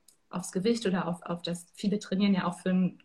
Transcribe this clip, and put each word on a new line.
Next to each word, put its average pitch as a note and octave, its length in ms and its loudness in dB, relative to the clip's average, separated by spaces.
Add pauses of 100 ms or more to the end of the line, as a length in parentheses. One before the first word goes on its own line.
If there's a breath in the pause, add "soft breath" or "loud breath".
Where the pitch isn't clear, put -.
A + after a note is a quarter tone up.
(280)
aufs - 240 -6
Gewicht A3+ 340 0
oder F3+ 220 0
auf, F3 140 -6
auf E3+ 200 -6
das, F3 320 -6
viele G3+ 240 0
trainieren G3+ 360 2
ja E3+ 120 0
auch F3 140 -4
für F#3 100 0
ein F#3 340 2